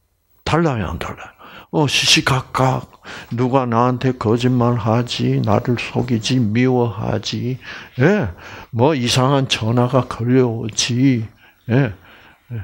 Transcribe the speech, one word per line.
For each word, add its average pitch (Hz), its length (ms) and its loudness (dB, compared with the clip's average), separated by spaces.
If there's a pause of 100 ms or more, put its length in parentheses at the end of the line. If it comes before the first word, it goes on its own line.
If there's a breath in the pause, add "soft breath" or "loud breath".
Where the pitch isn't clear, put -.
(440)
달라요, 147 460 0
안 87 100 -6
달라요? - 320 -12 (400 loud breath)
어, 147 160 2
시시각각 - 1120 0 (300 loud breath)
누가 127 340 2
나한테 123 480 2
거짓말하지, 120 1300 0
나를 113 340 2
속이지, 123 600 -2
미워하지, 117 1200 -2 (400 loud breath)
예, 160 300 2 (420 loud breath)
뭐 127 220 4
이상한 131 540 2
전화가 123 600 0
걸려오지, 120 1200 0 (420 soft breath)
예, 113 60 2
예, - 800 -4
예. 110 80 -8